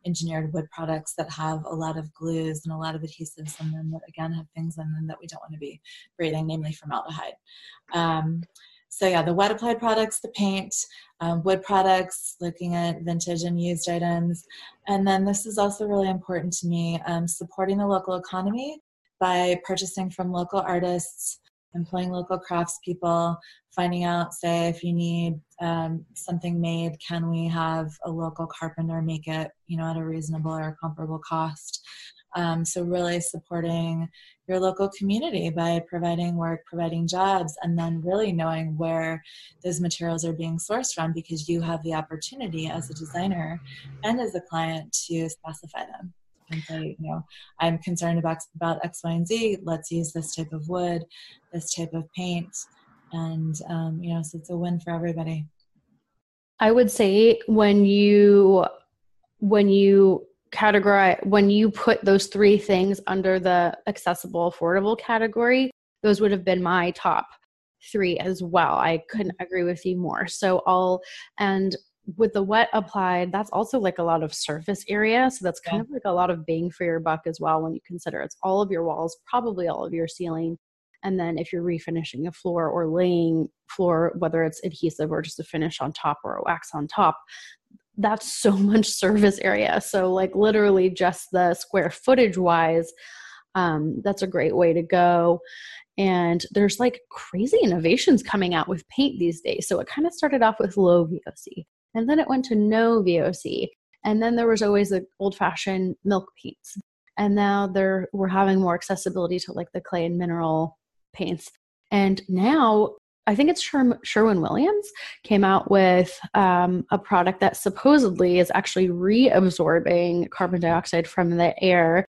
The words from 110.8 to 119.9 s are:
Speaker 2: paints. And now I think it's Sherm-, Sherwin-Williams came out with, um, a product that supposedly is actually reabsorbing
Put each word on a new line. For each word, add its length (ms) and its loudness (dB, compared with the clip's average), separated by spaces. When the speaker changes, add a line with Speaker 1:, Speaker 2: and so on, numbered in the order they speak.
Speaker 2:
paints. 380 -8
And 380 2
now 640 4
I 80 2
think 140 4
it's 140 0
Sherm-, 380 2
Sherwin-Williams 880 2
came 200 4
out 260 4
with, 480 6
um, 560 4
a 80 2
product 440 2
that 160 2
supposedly 840 4
is 160 4
actually 320 0
reabsorbing 1400 4